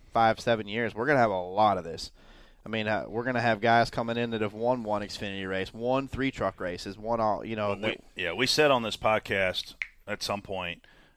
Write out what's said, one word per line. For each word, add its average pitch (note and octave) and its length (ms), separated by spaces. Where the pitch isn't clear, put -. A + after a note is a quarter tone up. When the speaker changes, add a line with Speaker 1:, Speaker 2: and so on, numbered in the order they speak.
Speaker 1:
five, A2+ 280
seven A2 260
years. G#2+ 260
We're A2 140
gonna C#3+ 140
have A2+ 100
a F#2 100
lot F#2+ 380
of E2+ 60
this. E2 260
I - 40
mean, A2 180
uh, G2+ 200
we're A2+ 160
gonna B2 180
have A2+ 180
guys A#2 300
coming A#2 260
in A#2+ 140
that A2+ 100
have G#2+ 140
won A#2+ 300
one G#2 180
Xfinity G2 440
race, F#2+ 280
won B2+ 340
three C3 220
truck G2 300
races, F#2 360
won A2+ 240
all, G#2+ 240
you A2 120
know, G#2 140
Speaker 2:
Well, G2 100
Speaker 1:
that G#2+ 200
Speaker 2:
we, F#2 60
yeah, E2+ 100
we A#2 140
said D3 240
on B2+ 140
this G#2+ 120
podcast G2+ 800
at G2+ 160
some G2+ 180
point F2+ 420